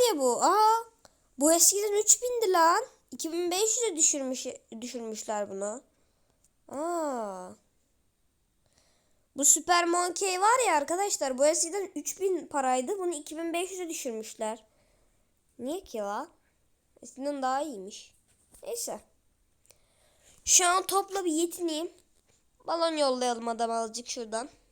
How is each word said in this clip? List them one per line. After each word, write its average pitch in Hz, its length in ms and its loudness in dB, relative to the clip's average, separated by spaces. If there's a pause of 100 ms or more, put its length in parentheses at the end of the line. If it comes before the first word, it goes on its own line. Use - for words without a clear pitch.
ya 339 100 0
bu. 240 240 2
Aa, 427 400 6 (560)
bu 302 140 6
eskiden 392 400 4 (100)
üç - 180 4
bindi 480 300 0
lan. 349 320 4 (280)
İki 311 200 -8
bin 339 200 -2
beş 427 260 0
yüze 453 180 -2
düşürmüş, 269 520 0 (340)
düşürmüşler 220 680 -6
bunu. 208 320 -6 (840)
Aa. 247 840 -6 (1800)
Bu 285 100 0
Super 349 400 6
Monkey 359 560 0
var 466 260 4
ya 339 80 4
arkadaşlar. 302 640 0
Bu 269 80 4
eskiden 330 500 0
üç - 260 -8
bin 370 260 -2
paraydı. 262 520 0
Bunu 349 160 -2
iki 302 220 -12
bin 330 160 -6
beş 359 180 -2
yüze 359 180 -8
düşürmüşler. 226 760 -8 (960)
Niye 302 240 -6
ki - 140 -14
la? 214 300 -6 (720)
Eskiden 269 400 -8
daha 262 200 -2
iyiymiş. 214 520 -12 (500)
Neyse. - 380 -8 (1400)
Şu - 220 4
an 370 180 2
topla 381 400 -2
bir 339 60 0
yetineyim. 339 600 -2 (760)
Balon 330 300 0
yollayalım 247 500 0
adam 233 240 -2
azıcık 226 360 -6
şuradan. 226 420 -8 (220)